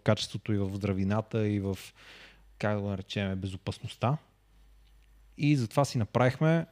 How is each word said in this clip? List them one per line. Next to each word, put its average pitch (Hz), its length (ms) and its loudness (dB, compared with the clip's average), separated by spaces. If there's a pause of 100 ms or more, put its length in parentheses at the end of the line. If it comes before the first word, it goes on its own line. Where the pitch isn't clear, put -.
качеството - 500 0
и 101 40 0
в 98 180 -2
здравината 101 720 -2
и 104 120 0
в, 98 180 -4 (800)
как 104 180 0
да 101 60 -4
го 101 80 -4
наречем, 95 460 -4
безопасността. 98 840 -4 (1200)
И 147 180 4
затова 131 300 2
си - 120 -4
направихме, 127 760 2